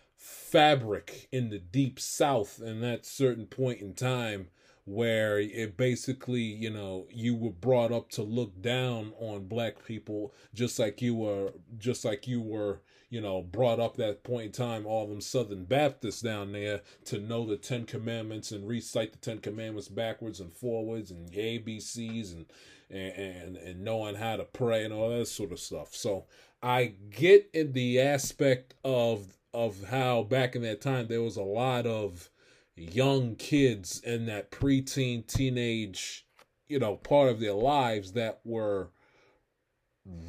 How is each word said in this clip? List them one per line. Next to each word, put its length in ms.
fabric 1160
in 180
the 100
Deep 400
South 680
in 160
that 240
certain 400
point 360
in 120
time, 540
where 520
it 380
basically, 680
you 280
know, 420
you 240
were 160
brought 400
up 180
to 140
look 380
down 580
on 260
black 400
people, 480
just 260
like 220
you 120
were, 380
just 280
like 200
you 160
were, 400
you 120
know, 200
brought 380
up 180
that 260
point 220
in 60
time, 340
all 200
them 160
Southern 440
Baptists 560
down 300
there, 300
to 140
know 260
the 120
Ten 280
Commandments 680
and 160
recite 440
the 80
Ten 200
Commandments 500
backwards 500
and 140
forwards 580
and 240
A 220
B 220
Cs 520
and, 140
and, 240
and, 440
and 260
knowing 320
how 220
to 80
pray 400
and 80
all 160
that 180
sort 240
of 80
stuff. 360
So 300
I 300
get 440
in 200
the 260
aspect 760
of, 520
of 360
how 340
back 320
in 60
that 180
time 280
there 140
was 140
a 80
lot 420
of 440
young 600
kids 680
in 260
that 240
preteen, 760
teenage, 1000
you 100
know, 180
part 340
of 100
their 140
lives 580
that 320
were 460